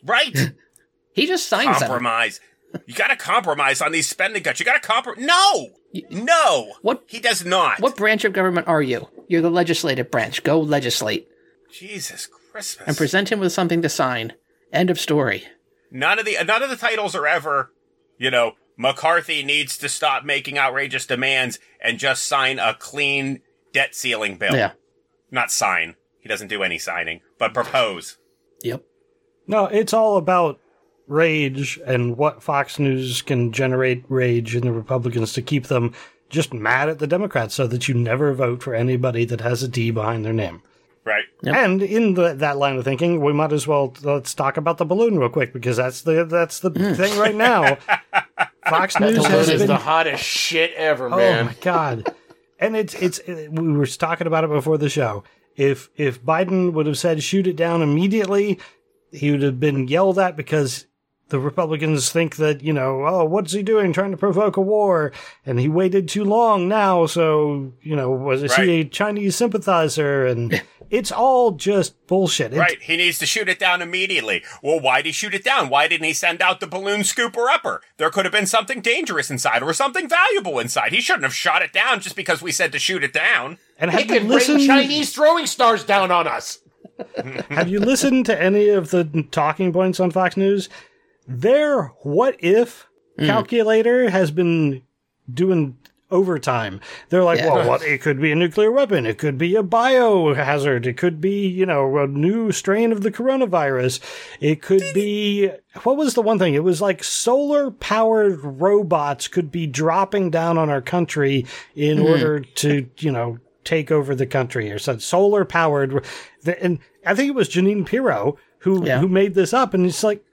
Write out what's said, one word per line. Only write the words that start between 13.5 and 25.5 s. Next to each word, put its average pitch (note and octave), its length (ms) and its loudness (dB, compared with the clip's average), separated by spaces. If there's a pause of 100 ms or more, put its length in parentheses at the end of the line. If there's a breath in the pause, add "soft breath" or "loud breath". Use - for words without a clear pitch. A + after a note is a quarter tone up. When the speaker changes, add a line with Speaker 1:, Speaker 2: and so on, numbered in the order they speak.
Speaker 2:
something E3+ 300 0
to D#3+ 60 -2
sign. B2 440 -4 (400)
End F3+ 160 2
of F3+ 120 0
story. C3 440 0 (460)
Speaker 1:
None D#3 280 0
of A3 60 -4
the, G3+ 200 -2
none A3 180 0
of C4+ 80 -4
the B3+ 60 -8
titles A3 380 -4
are D3 120 -2
ever, D3 440 -2 (480)
you B2+ 120 -2
know, A#2+ 220 2 (260)
"McCarthy D#3 640 0
needs C#3+ 360 -4
to C#3+ 100 -8
stop C#3 360 -2
making C#3 340 -4
outrageous C3+ 480 -2
demands C3 520 -2 (240 soft breath)
and A#2 160 -2
just C3+ 280 -2
sign C3+ 320 0
a A2 160 0
clean C#3 680 -6 (320)
debt C3+ 220 0
ceiling G#2+ 440 -4
bill." G2 160 0
Speaker 2:
Yeah. G#2 180 0 (580)
Speaker 1:
Not A#2+ 200 -2